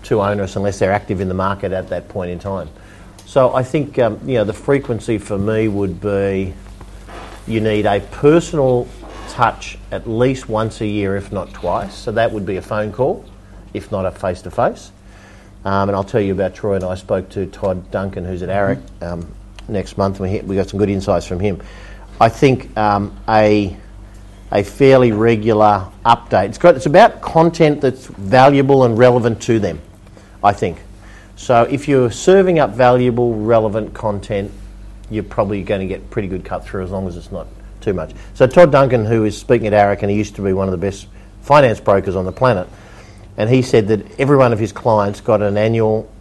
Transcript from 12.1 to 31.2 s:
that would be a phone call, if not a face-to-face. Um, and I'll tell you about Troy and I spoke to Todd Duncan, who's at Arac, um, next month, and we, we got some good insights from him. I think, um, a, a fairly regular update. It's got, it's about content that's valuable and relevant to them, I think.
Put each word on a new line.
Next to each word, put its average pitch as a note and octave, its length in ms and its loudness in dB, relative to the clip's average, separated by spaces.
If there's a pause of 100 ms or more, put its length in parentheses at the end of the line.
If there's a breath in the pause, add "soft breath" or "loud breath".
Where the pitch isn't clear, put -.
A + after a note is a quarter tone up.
that A2+ 180 0
would G2+ 160 -8
be G2 100 -6
a E2+ 60 -8
phone G#2+ 300 -6
call, D3 320 -4 (500 loud breath)
if G2+ 160 -10
not F#2+ 160 -4
a F2+ 60 -4
face-to-face. G2 800 -6 (720 loud breath)
Um, G2 240 0
and G2 80 -2
I'll G2 80 -2
tell A2+ 160 -2
you G2 120 -2
about F#2 220 -4
Troy G2+ 220 -4
and F#2 80 -4
I F#2 100 -6
spoke F#2+ 360 -6
to G2 160 -6
Todd F#2 440 -6
Duncan, F#2+ 340 -6
who's F2+ 180 -8
at F2 80 -8
Arac, G2+ 280 -2 (240)
um, E2+ 240 -8 (400)
next G2 320 -6
month, G2 220 -2
and F#2+ 100 -4
we, G#2 100 -4
we F#2+ 160 -6
got F#2+ 120 -2
some G2+ 100 -8
good G2 120 2
insights F#2+ 360 -2
from F2+ 140 -8
him. G2 200 -4 (600 loud breath)
I A#2 80 6
think, - 500 0
um, G2+ 380 0 (120)
a, G#2+ 480 2 (760 soft breath)
a G#2 100 2
fairly C3 480 4
regular G#2+ 760 2 (200)
update. G#2+ 440 2
It's - 80 -12
got, F3 180 6
it's - 100 -6
about E3+ 340 4
content E3 600 2
that's B2+ 260 -2
valuable C3+ 800 4
and A#2 120 2
relevant A#2+ 460 4
to A#2 160 2
them, E2+ 220 -4 (600 loud breath)
I G2+ 100 6
think. F#2+ 280 -4 (560 loud breath)